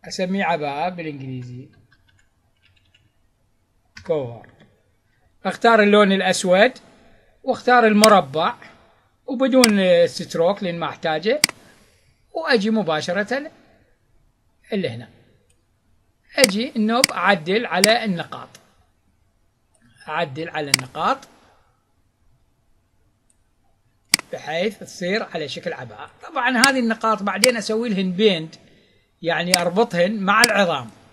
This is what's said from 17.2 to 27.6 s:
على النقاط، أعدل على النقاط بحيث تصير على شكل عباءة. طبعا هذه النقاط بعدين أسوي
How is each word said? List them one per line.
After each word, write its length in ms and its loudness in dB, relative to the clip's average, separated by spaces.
على 400 0
النقاط، 440 -8
أعدل 420 -6
على 220 -6
النقاط 460 -2
بحيث 460 -4
تصير 440 -6
على 240 -8
شكل 260 -8
عباءة. 380 -16
طبعا 340 0
هذه 220 4
النقاط 440 -2
بعدين 340 2
أسوي 320 -4